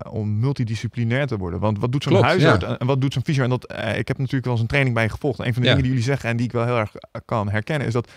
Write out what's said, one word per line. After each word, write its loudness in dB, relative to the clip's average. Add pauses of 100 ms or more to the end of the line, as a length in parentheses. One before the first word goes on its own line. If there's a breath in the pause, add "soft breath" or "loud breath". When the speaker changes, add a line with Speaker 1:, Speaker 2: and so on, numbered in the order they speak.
(120)
Speaker 1:
om -2
multidisciplinair -2
te -4
worden. -4
Want 0
wat -2
doet 0
zo'n 0
Speaker 2:
Klopt, 6
Speaker 1:
huisarts 4
Speaker 2:
ja. -4
Speaker 1:
en, -4
en -2
wat 2
doet 0
zo'n -2
fysio? 0
En 2
dat, -2
eh, -4
ik -2
heb -2
natuurlijk -2
wel -2
eens 0
een 0
training 2
bij 2
je 2
gevolgd. -4
Een -2
van 0
de 4
Speaker 2:
Ja. 6
Speaker 1:
dingen 2
die 2
jullie 0
zeggen 0
en 0
die 0
ik -6
wel 0
heel 0
erg, -2
eh, -14
kan -2
herkennen, -2
is 0
dat 0